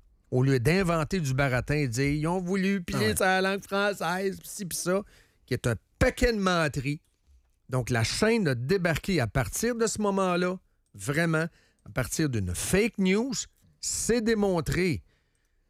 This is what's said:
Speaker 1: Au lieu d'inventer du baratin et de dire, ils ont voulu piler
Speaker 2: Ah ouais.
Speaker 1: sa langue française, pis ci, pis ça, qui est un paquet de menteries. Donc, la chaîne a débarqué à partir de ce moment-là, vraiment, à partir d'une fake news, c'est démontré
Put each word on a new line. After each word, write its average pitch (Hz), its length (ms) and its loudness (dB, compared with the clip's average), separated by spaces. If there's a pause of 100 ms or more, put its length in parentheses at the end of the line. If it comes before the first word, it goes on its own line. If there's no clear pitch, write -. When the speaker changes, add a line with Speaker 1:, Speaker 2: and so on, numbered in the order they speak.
(300)
Speaker 1:
Au 127 120 2
lieu 135 180 4
d'inventer 170 600 2
du 135 140 -2
baratin 131 400 0
et 147 140 0
de 113 40 -6
dire, 139 200 0
ils 151 140 -2
ont 180 140 0
voulu 190 420 0
piler 202 240 -2
Speaker 2:
Ah - 20 2
ouais. 208 80 0
Speaker 1:
sa 190 240 2
langue 190 220 -2
française, 196 800 -2
pis - 80 -18
ci, - 160 -10
pis 160 120 -8
ça, 190 260 0 (420)
qui 127 100 -4
est - 120 -4
un 120 80 2 (240)
paquet 247 340 4
de 214 60 0
menteries. 156 640 0 (680)
Donc, 127 220 -2
la 113 140 2
chaîne 214 440 2
a 131 60 2
débarqué 165 680 0
à 117 60 2
partir 175 480 -2
de 226 120 0
ce 214 140 -4
moment-là, 185 580 0 (360)
vraiment, 156 520 0 (380)
à - 80 -18
partir 143 360 -2
d'une 98 260 -2
fake 208 440 0
news, 202 360 2 (460)
c'est - 420 0
démontré 185 800 0 (680)